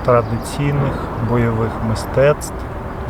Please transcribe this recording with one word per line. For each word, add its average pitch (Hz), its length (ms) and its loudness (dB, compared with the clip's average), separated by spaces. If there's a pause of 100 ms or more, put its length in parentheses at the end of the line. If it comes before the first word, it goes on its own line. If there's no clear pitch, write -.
традиційних 131 880 2 (360)
бойових 113 420 2 (180)
мистецтв 135 640 2 (560)